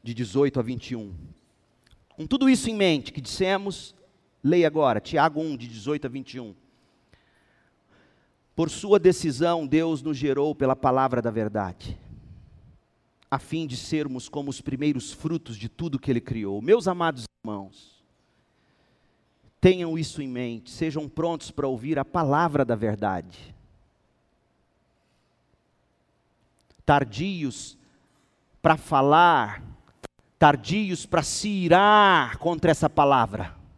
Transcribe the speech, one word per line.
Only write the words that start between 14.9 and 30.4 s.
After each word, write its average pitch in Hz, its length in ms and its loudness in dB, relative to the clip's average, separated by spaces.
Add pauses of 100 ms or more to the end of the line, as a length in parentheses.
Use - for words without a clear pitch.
frutos 156 440 -6
de 110 120 -10
tudo 156 300 -6
que - 120 -4
Ele 117 100 0
criou." 104 400 -6
Meus 180 260 2
amados 165 380 -2 (200)
irmãos, 98 600 -12 (1600)
tenham 175 360 4
isso 151 240 -6
em 139 80 -8
mente, 120 420 -8
sejam 156 380 -6
prontos 165 420 -6
para 139 180 -6
ouvir 131 300 -4
a 139 60 -2
palavra 147 600 0
da 117 100 0
verdade. 101 800 -6 (3250)
Tardios 143 920 -2 (840)
para 160 160 4
falar, 143 840 4 (760)
tardios 170 680 2